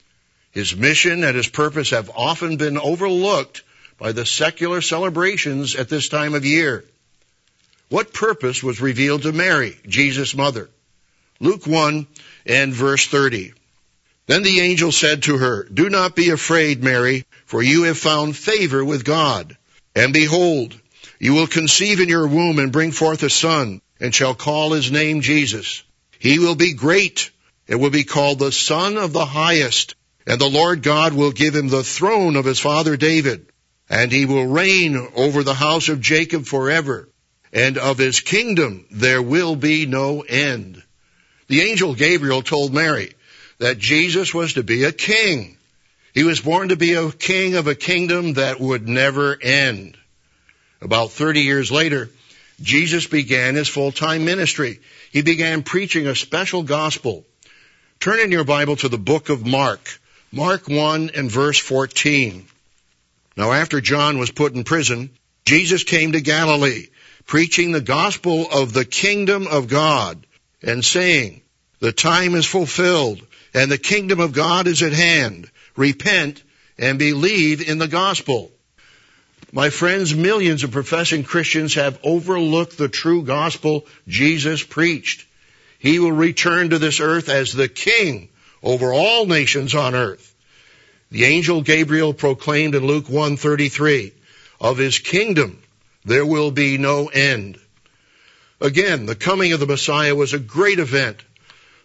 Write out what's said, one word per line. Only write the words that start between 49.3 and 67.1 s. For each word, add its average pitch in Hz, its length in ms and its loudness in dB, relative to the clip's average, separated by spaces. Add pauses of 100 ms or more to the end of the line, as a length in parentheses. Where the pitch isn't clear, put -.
end. 123 540 -2 (840)
About 110 320 -2
thirty 151 280 0
years 135 300 0
later, 143 380 -2 (520)
Jesus 156 460 0
began 131 480 0
his 147 140 -2
full-time 156 560 -2
ministry. 156 560 -2 (300)
He 143 100 0
began 160 420 0
preaching 175 420 -2
a 135 100 -2
special 180 480 -4
gospel. 131 600 -4 (760)
Turn 214 180 0
in 214 140 2
your 165 100 2
Bible 147 340 0
to 139 120 -2
the 117 80 -4
book 135 320 -2
of 127 160 -2
Mark, 127 540 -2 (340)
Mark 170 340 -2
one 151 480 0
and 131 160 -4
verse 139 260 2
fourteen. 131 880 0 (920)
Now, 110 160 0
after 151 260 0
John 143 380 0
was 123 140 -4
put 147 220 0
in 120 120 -6
prison, 131 460 -2 (340)
Jesus 170 400 2
came 160 260 0
to 160 80 0
Galilee, 147 680 0 (380)